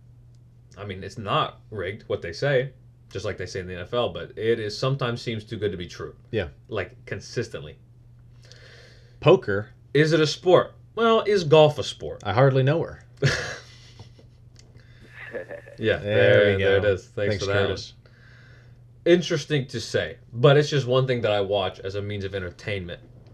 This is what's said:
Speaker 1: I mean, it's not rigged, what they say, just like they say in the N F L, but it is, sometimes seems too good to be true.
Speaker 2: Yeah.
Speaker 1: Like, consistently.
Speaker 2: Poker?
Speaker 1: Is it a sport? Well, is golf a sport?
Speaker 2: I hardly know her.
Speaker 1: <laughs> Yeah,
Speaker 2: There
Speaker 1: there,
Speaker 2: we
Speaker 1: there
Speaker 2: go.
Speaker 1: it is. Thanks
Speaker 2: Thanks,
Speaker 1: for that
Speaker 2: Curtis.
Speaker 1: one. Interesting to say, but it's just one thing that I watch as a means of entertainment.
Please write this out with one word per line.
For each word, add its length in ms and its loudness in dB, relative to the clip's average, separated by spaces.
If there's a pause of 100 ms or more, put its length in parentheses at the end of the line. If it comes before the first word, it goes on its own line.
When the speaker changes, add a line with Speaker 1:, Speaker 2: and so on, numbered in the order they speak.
(760)
Speaker 1:
I 80 -14
mean, 180 -10
it's 160 -14
not 420 -4 (100)
rigged, 380 -8
what 140 -4
they 100 -8
say, 400 -2 (380)
just 140 -10
like 140 -6
they 80 -8
say 120 -8
in 80 -8
the 80 -10
N 60 -10
F 140 -10
L, 160 0
but 280 -12
it 220 0
is, 180 -8
sometimes 420 -2
seems 220 -6
too 140 -10
good 160 -2
to 60 -10
be 100 -8
true. 260 -14 (160)
Speaker 2:
Yeah. 180 -2 (200)
Speaker 1:
Like, 380 -8
consistently. 680 -10 (1400)
Speaker 2:
Poker? 520 2 (240)
Speaker 1:
Is 180 4
it 80 2
a 60 4
sport? 480 2 (200)
Well, 280 2
is 200 0
golf 360 6
a 40 -6
sport? 420 -10
Speaker 2:
I 100 -4
hardly 280 4
know 200 0
her. 200 -10 (180)
Speaker 1:
<laughs> 120 2 (2500)
Yeah, 200 0
Speaker 2:
There 60 -10 (400)
Speaker 1:
there, 120 4
Speaker 2:
we 60 0
Speaker 1:
there 180 4
Speaker 2:
go. 80 2
Speaker 1:
it 60 4
is. 120 -8
Thanks 280 -2
Speaker 2:
Thanks, 100 -4
Speaker 1:
for 80 -2
that 160 2
Speaker 2:
Curtis. 240 -6 (100)
Speaker 1:
one. 100 -20 (1000)
Interesting 540 -2
to 120 -8
say, 360 -4 (160)
but 240 6
it's 120 4
just 200 -2
one 180 2
thing 140 0
that 100 2
I 100 2
watch 380 0
as 160 -10
a 80 -4
means 220 -6
of 100 -8
entertainment. 680 -8 (340)